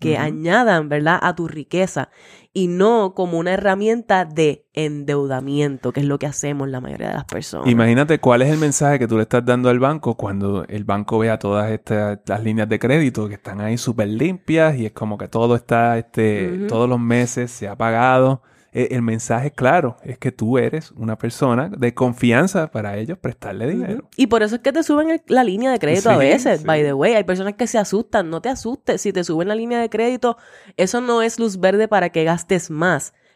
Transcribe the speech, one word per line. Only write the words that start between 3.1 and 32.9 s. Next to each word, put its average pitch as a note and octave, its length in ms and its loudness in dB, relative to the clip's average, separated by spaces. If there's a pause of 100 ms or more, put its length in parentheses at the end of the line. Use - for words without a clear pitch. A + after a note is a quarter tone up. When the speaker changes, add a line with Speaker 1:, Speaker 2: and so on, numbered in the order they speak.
Speaker 1:
como F3 240 -2
una E3+ 140 0
herramienta G3+ 720 2
de D#3 480 0
endeudamiento, C#3+ 1200 -2
que C#3+ 80 -2
es C#3+ 40 0
lo C#3+ 140 0
que C#3 60 -4
hacemos C#3+ 440 -6
la C3 120 -8
mayoría C3 280 -8
de - 60 -6
las - 100 -8
personas. - 420 -6
Speaker 2:
Imagínate A#2+ 520 4
cuál B2 220 6
es C3+ 80 4
el D#3 80 2
mensaje C#3+ 420 2
que A#2+ 80 0
tú A2+ 100 0
le G#2+ 60 2
estás A#2+ 220 0
dando B2 240 2
al B2 100 4
banco C3+ 380 0
cuando G2 500 -4
el G#2 160 -8
banco G2+ 360 -2
vea A2 200 0
todas G#2 320 0
estas, G#2 540 -2
las G2+ 180 -4
líneas A2 260 0
de G#2+ 100 0
crédito B2+ 480 0
que G2+ 80 -10
están G2+ 260 -12
ahí A2 160 -2
súper A2+ 320 -2
limpias D#3 680 0
y A#2 100 -4
es G#2 40 -8
como G#2+ 260 -8
que F#2+ 100 -10
todo A#2+ 280 2
está, A#2 420 2
este, G#2 540 0
Speaker 1:
Ujú. F#2+ 160 -6
Speaker 2:
todos A2+ 220 0
los B2 100 0
meses A#2+ 520 0
se - 160 -10
ha G2+ 80 -10
pagado. B2+ 640 2 (320)
Eh, B2 180 0
el B2+ 100 -2
mensaje A#2 500 -2
claro C3 520 2
es C3 160 -14
que B2+ 120 -2
tú A#2 280 0
eres C3+ 320 -2
una A2 260 -6
persona B2 520 -2
de A#2+ 260 -2
confianza B2+ 760 2
para G#2 280 -6
ellos B2 200 -8
prestarle A2 480 -8
Speaker 1:
Ujú. D3+ 120 -2
Speaker 2:
dinero. A#3+ 400 -8
Speaker 1:
Y C4 100 4
por A3 160 2
eso G#3+ 120 -2
es A#3+ 60 -8
que C#4 120 0
te D#4+ 100 0
suben D4+ 260 2
el, D#4+ 180 -2
la B3+ 160 4
línea A3+ 280 0
de A#3+ 80 0
crédito E3 320 2
a - 20 6
Speaker 2:
Sí, - 60 4
Speaker 1:
veces, F3 400 2
Speaker 2:
sí. D#3 80 -10
Speaker 1:
by D#3 160 2
the C#3+ 100 0
way. D#3+ 200 2
Hay G#3 100 4
personas F#3+ 320 -2
que B3 100 -2
se A3+ 140 0
asustan, G3 500 0
no D#3+ 120 -6
te A#3 80 -4
asustes. A#3+ 520 -4
Si G3+ 120 -2
te F#3 100 -2
suben E3+ 240 -2
la G#3 80 -2
línea A#3 240 -4
de A#3 100 -2
crédito, A#3 480 -2 (380)
eso F#3+ 260 0
no A#3+ 220 0
es A3+ 160 -2
luz G#3+ 200 -2
verde G3 280 2
para F#3 220 2
que E3 160 0
gastes E3+ 440 -2
más. D#3 440 -2 (220)